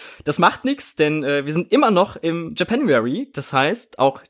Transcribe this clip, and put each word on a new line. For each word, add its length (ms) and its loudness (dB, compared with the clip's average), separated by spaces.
das 140 -2
macht 260 2
nix, 320 -4
denn, 280 2
äh, 200 -2
wir 80 -6
sind 180 -2
immer 200 4
noch 260 2
im 400 -6
Japanuary. 760 0
Das 180 -6
heißt, 460 -2
auch 320 2